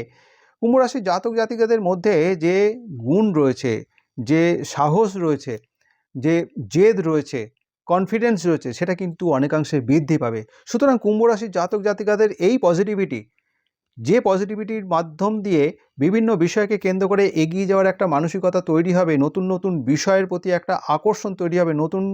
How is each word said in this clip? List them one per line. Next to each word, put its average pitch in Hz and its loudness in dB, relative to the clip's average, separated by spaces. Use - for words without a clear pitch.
কুম্ভ 233 2
রাশির 247 0
জাতক 190 -2
জাতিকাদের 226 0
মধ্যে 180 2
যে 170 0
গুণ 196 2
রয়েছে, 131 0
যে 156 0
সাহস 190 0
রয়েছে, 143 -4
যে 160 0
জেদ 196 4
রয়েছে, 147 -2
কনফিডেন্স 196 0
রয়েছে, 143 -2
সেটা 180 -4
কিন্তু 175 -6
অনেকাংশে 143 0
বৃদ্ধি 147 2
পাবে। 113 -4
সুতরাং 254 2
কুম্ভ 214 0
রাশির 226 0
জাতক 185 -2
জাতিকাদের 208 0
এই 196 0
পজিটিভিটি, 180 0
যে 156 2
পজিটিভিটির 208 -2
মাধ্যম 170 -2
দিয়ে 165 2
বিভিন্ন 220 2
বিষয়কে 202 0
কেন্দ্র 190 -2
করে 202 2
এগিয়ে 165 0
যাওয়ার 190 2
একটা 185 0
মানসিকতা 175 0
তৈরি 170 2
হবে, 165 2
নতুন 170 0
নতুন 180 -2
বিষয়ের 190 2
প্রতি 180 -4
একটা 175 -2
আকর্ষণ 196 -2
তৈরি 175 -2
হবে, 165 2
নতুন 160 -2